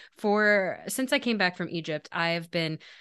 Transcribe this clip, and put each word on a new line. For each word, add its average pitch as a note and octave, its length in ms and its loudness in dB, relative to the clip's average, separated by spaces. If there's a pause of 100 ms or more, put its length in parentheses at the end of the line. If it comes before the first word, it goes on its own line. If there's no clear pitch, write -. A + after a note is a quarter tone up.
(180)
For, G#3 680 2
since C4 260 -2
I C#4+ 60 4
came A#3 180 0
back F3+ 200 0
from F3 120 -4
Egypt, D#3+ 420 -6
I E3+ 200 0
have E3+ 200 -4
been D#3+ 280 -2 (220)